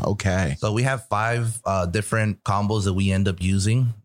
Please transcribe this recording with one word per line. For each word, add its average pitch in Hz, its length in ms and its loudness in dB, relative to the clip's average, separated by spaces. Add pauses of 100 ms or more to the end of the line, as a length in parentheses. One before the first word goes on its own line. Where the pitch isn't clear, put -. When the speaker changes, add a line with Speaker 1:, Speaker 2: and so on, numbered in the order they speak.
Speaker 1:
Okay. 92 540 0
Speaker 2:
So 107 140 -2
we 113 100 0
have 135 260 -2
five, 113 560 -2
uh, 95 220 0
different 107 580 0
combos 104 400 0
that 98 100 2
we 98 180 2
end 98 160 2
up 90 120 -2
using, 107 540 2 (100)